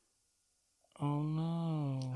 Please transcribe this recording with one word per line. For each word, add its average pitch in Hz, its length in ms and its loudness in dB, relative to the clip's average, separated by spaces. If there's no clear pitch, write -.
Oh, 147 220 2
no. 156 760 0